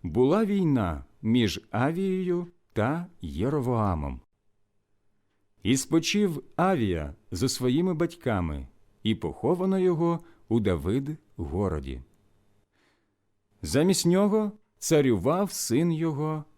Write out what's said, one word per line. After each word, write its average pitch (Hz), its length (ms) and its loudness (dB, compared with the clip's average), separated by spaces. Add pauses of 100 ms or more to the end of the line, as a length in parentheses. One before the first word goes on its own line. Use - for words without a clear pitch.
була 131 420 2
війна 131 600 0 (160)
між 110 400 0 (100)
Авією 175 760 -2 (260)
та 156 340 -2 (140)
Єровоамом. 98 1000 -2 (1400)
І 127 140 2
спочив 165 680 0 (120)
Авія 101 600 0 (160)
зо 127 180 -2
своїми 147 440 0
батьками, 95 760 -2 (360)
і 110 120 0
поховано 175 640 -2
його 170 400 0 (280)
у 117 120 2
Давид-городі. 87 1400 -4 (1600)
Замість 151 440 2
нього 202 460 4 (280)
царював 147 720 2
син 160 400 0
його 156 520 -4 (140)